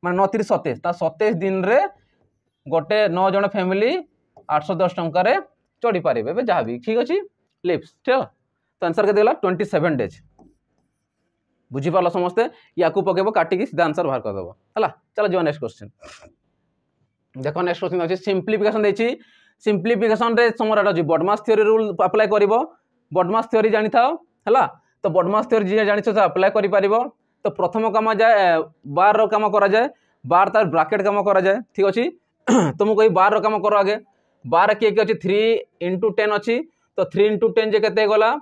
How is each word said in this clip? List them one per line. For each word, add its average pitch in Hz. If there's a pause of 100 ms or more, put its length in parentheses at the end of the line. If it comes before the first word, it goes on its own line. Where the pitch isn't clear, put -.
ମାନେ 180
ନଅ 196
ତିରି 202
ସତେଇଶ, 165
ତା 175
ସତେଇଶ 175
ଦିନରେ 190 (840)
ଗୋଟେ 160 (120)
ନଅ 180
ଜଣ 196
ଫ୍ୟାମିଲି 196 (580)
ଆଠଶହ 151
ଦଶ 175
ଟଙ୍କାରେ 180 (500)
ଚଢ଼ିପାରିବେ 156
ଏବେ 208
ଯାହା 180
ବି। 113
ଠିକ୍ 220
ଅଛି, 247 (480)
ଲିଭ୍ସ, 165 (120)
ଠିକ୍ 254
ହେଲା? 269 (540)
ତ -
ଆନ୍ସର 175
କେତେ 202
ହେଲା? 233
ଟ୍ୱେଣ୍ଟି 180
ସେଭେନ୍ 160
ଡେଜ୍। 104 (1600)
ବୁଝିପାରିଲ 170
ସମସ୍ତେ? 180 (340)
ୟାକୁ 170
ପକେଇବ, 190
କାଟିକି 185
ସିଧା 170
ଆନ୍ସର 151
ବାହାର 131
କରିଦେବ, 98 (260)
ହେଲା? 214 (220)
ଚାଲ 214
ଯିବା 180
ନେକ୍ସଟ 151
କ୍ୱେଶ୍ଚିନ୍। 104 (1400)
ଦେଖ 139
ନେକ୍ସଟ 175
କ୍ୱେଶ୍ଚିନ୍ 180
ଅଛି, 175
ସିମ୍ପ୍ଲିଫିକେସନ୍ 208
ଦେଇଛି। 208 (560)
ସିମ୍ପ୍ଲିଫିକେସନ୍ରେ 220
ତମର 220
ଏଇଟା 202
ଅଛି, 165
ବଡମାସ୍ 165
ଥିଓରି 214
ରୁଲ୍ 220 (160)
ଆପ୍ଲାଏ 208
କରିବ। 202 (580)
ବଡମାସ୍ 185
ଥିଓରି 220
ଜାଣିଥାଅ, 220 (380)
ହେଲା? 220 (340)
ତ -
ବଡମାସ୍ 185
ଥିଓରି 220
ଯିଏ 214
ଜାଣିଛ 202
ସେ 208
ଆପ୍ଲାଏ 190
କରିପାରିବ। 196 (520)
ତ -
ପ୍ରଥମ 185
କାମ 220
ଯାଏ, 226
ଏ, 190 (400)
ବାରର 196
କାମ 208
କରାଯାଏ, 202 (400)
ବାର 175
ତାର 220
ବ୍ରାକେଟ୍ 160
କାମ 202
କରାଯାଏ। 196 (140)
ଠିକ୍ 196
ଅଛି, 214 (440)
<clears throat> 247
ତ -
ମୁଁ 214
କହିବି 220
ବାରର 202
କାମ 214
କର 202
ଆଗେ। 202 (520)
ବାର 170
କିଏ 208
କିଏ 214
ଅଛି? 202
ଥ୍ରୀ 196 (420)
ଇଣ୍ଟୁ 185 (100)
ଟେନ୍ 214
ଅଛି। 208 (420)
ତ - (120)
ଥ୍ରୀ 190
ଇଣ୍ଟୁ 214
ଟେନ୍ 220
ଯେ 214
କେତେ 214
ହେଇଗଲା? 214 (120)